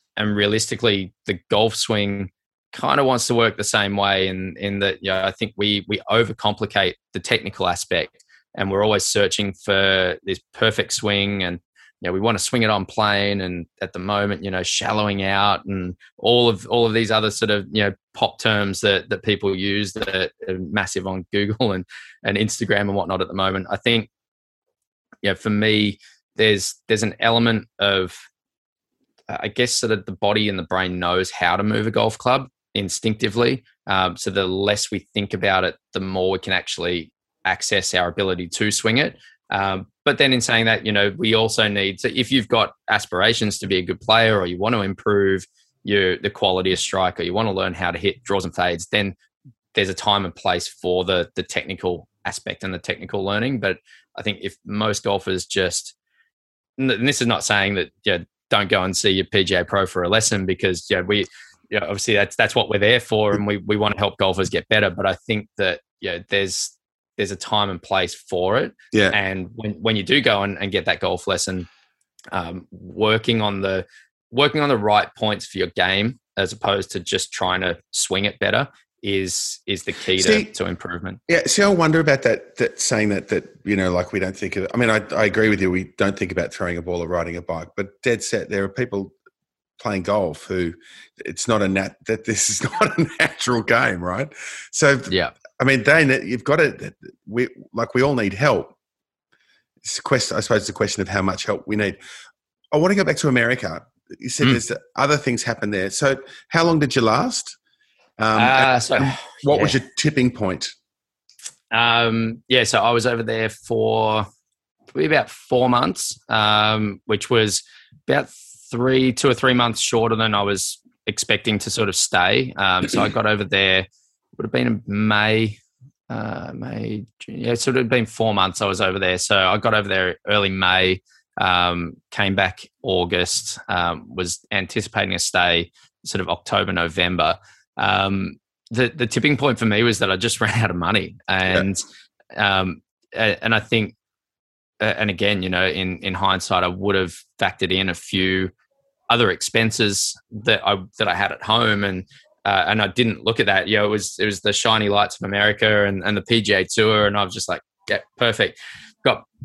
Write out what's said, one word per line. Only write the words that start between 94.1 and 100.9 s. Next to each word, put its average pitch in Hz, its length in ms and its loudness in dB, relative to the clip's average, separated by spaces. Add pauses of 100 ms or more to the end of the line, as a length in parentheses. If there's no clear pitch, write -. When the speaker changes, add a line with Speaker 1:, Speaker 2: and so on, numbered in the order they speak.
Speaker 2:
So, 139 260 4 (100)
Speaker 1:
Yeah. 90 220 0 (260)
Speaker 2:
I - 60 0
mean, 131 200 4
they 156 200 6
ne-, 131 220 2
you've 113 180 -6
gotta, 143 500 0 (340)
we, 120 200 -2 (260)
like, 113 220 -4
we 127 60 4
all 143 140 4
need 104 180 0
help. 120 420 0 (1000)
It's - 220 -8
a - 20 -10
quest-, - 320 0
I - 80 -2
suppose 110 200 2
it's - 80 -8
a 101 40 -8
question 104 280 -2